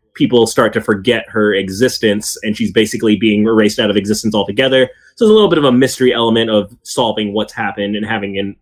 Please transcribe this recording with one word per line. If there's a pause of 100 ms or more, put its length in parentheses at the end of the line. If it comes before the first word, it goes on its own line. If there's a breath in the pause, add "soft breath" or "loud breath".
(160)
People
start
to
forget
her
existence,
and
she's
basically
being
erased
out
of
existence
altogether. (280 loud breath)
So
there's
a
little
bit
of
a
mystery
element
of (120)
solving
what's
happened
and
having
an